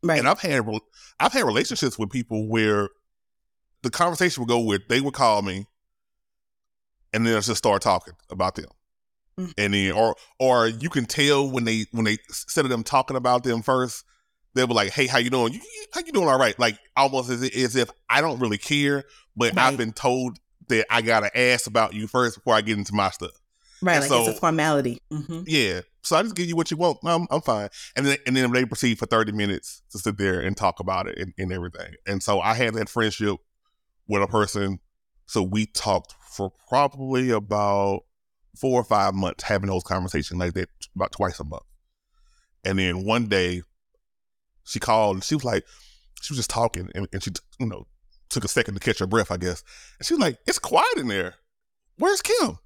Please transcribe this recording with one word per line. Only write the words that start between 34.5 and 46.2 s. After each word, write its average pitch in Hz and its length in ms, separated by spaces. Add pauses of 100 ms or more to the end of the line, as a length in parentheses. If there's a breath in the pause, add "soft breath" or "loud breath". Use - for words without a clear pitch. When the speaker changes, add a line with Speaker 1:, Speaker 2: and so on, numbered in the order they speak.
Speaker 2:
So 107 160
we 104 240
talked - 480 (160)
for 98 220 (160)
probably 131 640
about 101 680 (560)
four 127 240
or 117 40
five 98 300
months, 95 280
having 101 260
those 92 140
conversations 90 560
like 90 160
that 92 140 (260)
about 95 180
twice 92 280
a - 40
month. - 200 (1000)
And 95 140
then 92 260
one 113 220
day 90 360 (1000)
she - 140
called 107 380
and 95 80
she - 100
was 139 100
like, 113 200 (580 soft breath)